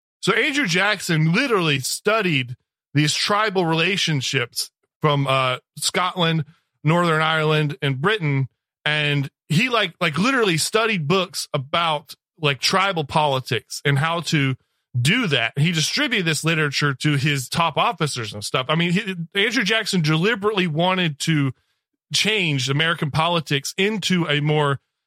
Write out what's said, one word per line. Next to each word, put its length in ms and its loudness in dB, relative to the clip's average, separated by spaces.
So 100 2
Andrew 360 0
Jackson 640 2
literally 460 0
studied 760 -2
these 200 2
tribal 520 0
relationships 1080 -2
from, 260 2
uh, 300 0
Scotland, 680 0
Northern 400 2
Ireland, 600 0
and 180 -2
Britain. 480 0
And 440 0
he, 180 2
like, 320 0
like, 180 0
literally 400 2
studied 520 0
books 440 -2
about, 600 -2
like, 200 0
tribal 440 0
politics 800 -2
and 160 2
how 220 0
to 340 0
do 280 2
that. 300 0
He 140 2
distributed 540 0
this 180 0
literature 500 0
to 240 0
his 320 -2
top 280 0
officers 560 -2
and 120 -10
stuff. 240 -2
I 60 2
mean, 160 2
he, 240 -2
Andrew 280 0
Jackson 380 0
deliberately 640 0
wanted 520 0
to 340 0
change 560 0
American 420 0
politics 640 -2
into 520 0
a 100 0
more, 400 0